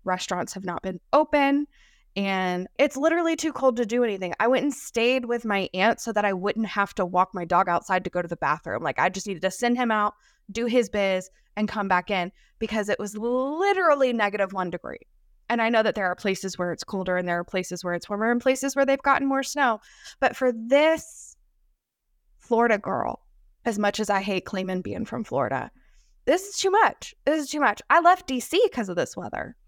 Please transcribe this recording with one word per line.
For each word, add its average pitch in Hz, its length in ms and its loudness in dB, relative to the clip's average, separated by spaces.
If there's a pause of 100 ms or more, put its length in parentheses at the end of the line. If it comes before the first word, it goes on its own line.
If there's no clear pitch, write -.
Restaurants 185 500 -4
have 196 100 -10
not 175 180 -6
been 190 180 -8 (120)
open. 285 540 4 (480)
And 185 540 -2 (100)
it's 269 180 4
literally 330 400 2
too 311 160 -4
cold 254 240 2
to 240 80 0
do 240 200 0
anything. 190 340 -4
I 214 80 2
went 254 160 4
and 277 100 0
stayed 247 520 0
with 233 200 -4
my 196 300 0
aunt 196 260 2
so 233 120 -6
that 208 120 0
I 202 80 2
wouldn't 202 360 -2
have 202 260 -2
to 185 100 0
walk 180 300 2
my 175 100 -4
dog 180 240 4
outside 185 360 0
to 175 60 -4
go 175 120 -2
to 170 60 -6
the 170 80 -6
bathroom. 147 480 -2
Like, 135 160 -2
I 170 80 4
just 185 180 -6
needed 185 160 -6
to 190 80 0
send 240 260 0
him 240 140 0
out, 208 240 0 (360)
do 233 160 -4
his 233 220 2
biz, 190 400 -2 (280)
and 214 120 -2
come 202 200 -4
back 180 220 2
in 185 200 -2 (300)
because 208 280 -4
it - 120 0
was 208 160 -8
literally 285 960 2
negative 202 400 0
one 185 180 -4
degree. 104 300 -10 (500)
And 233 100 0
I 226 80 2
know 226 140 4
that 220 140 0
there 196 100 -2
are 180 80 -2
places 190 420 -4
where 175 160 -2
it's - 120 -10
colder 180 320 -4
and 180 100 -2
there 175 140 -2
are 170 40 -8
places 180 380 -6
where 175 120 -4
it's 170 140 -8
warmer 214 220 0
and 240 100 2
places 262 360 0
where 277 100 4
they've 277 160 0
gotten 277 240 2
more 269 160 0
snow. 247 380 0 (400)
But - 160 2
for 254 180 2
this 285 800 2 (1040)
Florida 233 400 2
girl, - 420 -4 (440)
as 214 140 -2
much 208 220 0
as 208 80 -2
I 196 140 0
hate 190 240 -2
claiming 185 360 -4
being - 220 -6
from 226 200 -6
Florida, 127 480 -2 (540)
this 370 200 2
is 403 100 -12
too 381 140 0
much. - 440 2 (100)
This 302 180 0
is 269 80 -10
too 302 100 -4
much. 220 300 0
I 320 100 6
left 359 260 4
D 262 140 -2
C 392 280 2
'cause 208 200 -4
of 175 80 -4
this 151 200 -2
weather. - 400 -8 (120)